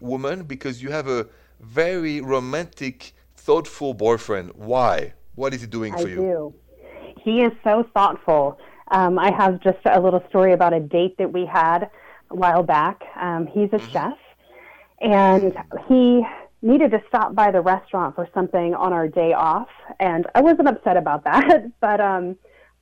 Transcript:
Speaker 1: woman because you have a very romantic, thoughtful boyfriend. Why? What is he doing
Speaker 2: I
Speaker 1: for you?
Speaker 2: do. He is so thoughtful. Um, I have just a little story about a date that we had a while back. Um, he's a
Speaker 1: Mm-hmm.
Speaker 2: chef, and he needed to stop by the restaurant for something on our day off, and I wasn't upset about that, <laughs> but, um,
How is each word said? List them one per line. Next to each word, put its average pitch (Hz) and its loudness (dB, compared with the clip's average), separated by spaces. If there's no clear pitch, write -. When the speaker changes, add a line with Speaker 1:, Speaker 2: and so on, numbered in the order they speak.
Speaker 1:
woman 135 -8
because 135 -12
you 135 -12
have 147 -8
a 120 -4
very 151 -4
romantic, 135 -8
thoughtful 147 -2
boyfriend. 104 -2
Why? 110 0
What 135 -6
is 120 -10
he 120 -14
doing 110 -8
Speaker 2:
I 175 -6
Speaker 1:
for 185 -4
you? 185 -10
Speaker 2:
do. 175 -6
He 220 0
is 233 2
so 226 2
thoughtful. 156 0
Um, 185 2
I 190 2
have 190 0
just - 0
a - 4
little 180 0
story 190 4
about 175 2
a 165 0
date 170 -2
that 180 -4
we 180 -4
had 170 0
a 175 -10
while 180 2
back. 160 -2
Um, 170 -6
he's 202 -2
a 214 -2
Speaker 1:
Mm-hmm. - -8
Speaker 2:
chef, 180 -6
and 196 4
he 247 4
needed 262 4
to 208 0
stop 220 -2
by 208 4
the 185 2
restaurant 185 -2
for 175 -6
something 180 -2
on 180 -2
our 165 0
day 165 0
off, 165 0
and 170 0
I 254 4
wasn't 320 4
upset 196 0
about 151 -2
that, 277 4
<laughs> - -20
but, 208 0
um, 185 -2